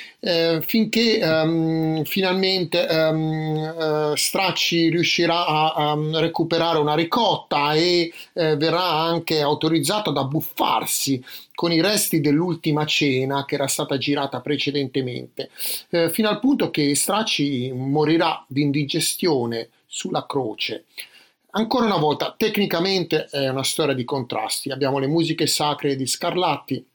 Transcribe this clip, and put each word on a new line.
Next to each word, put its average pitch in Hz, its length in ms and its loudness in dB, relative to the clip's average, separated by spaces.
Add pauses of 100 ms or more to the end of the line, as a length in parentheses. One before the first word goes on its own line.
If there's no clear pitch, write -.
(200)
eh, 165 420 0
finché, 226 560 2
ehm, 160 840 2
finalmente, 185 840 0
ehm, 156 1300 0
eh, 143 40 -2
Stracci 170 760 2
riuscirà 170 560 2
a, 156 260 2 (200)
a 151 60 0 (220)
recuperare 165 580 2
una 151 160 2
ricotta 156 800 0
e, 170 380 2 (200)
eh, 156 240 2
verrà 165 280 2
anche 165 560 0
autorizzato 156 680 0
ad 139 60 0
abbuffarsi 131 1040 -2 (320)
con 170 180 0
i 160 80 4
resti 190 400 0
dell'ultima 151 640 0
cena 139 600 0
che - 100 -6
era 139 120 0
stata 139 300 -2
girata 139 440 -2
precedentemente, 135 1120 -4 (400)
eh, 165 200 2
fino 214 180 2
al 170 120 0
punto 247 300 2
che 143 240 0
Stracci 143 760 -2
morirà 151 760 2
di 139 140 0
indigestione 139 1080 0 (160)
sulla 175 400 -6
croce. - 580 -6 (680)
Ancora 226 360 0
una 196 100 2
volta, 147 400 0
tecnicamente 185 960 0
è 139 180 -2
una 131 160 -2
storia 139 300 0
di 127 100 -4
contrasti. 120 680 -4
Abbiamo 135 280 0
le 135 80 0
musiche 156 400 0
sacre 143 500 0
di 131 100 -4
Scarlatti 165 800 -2 (100)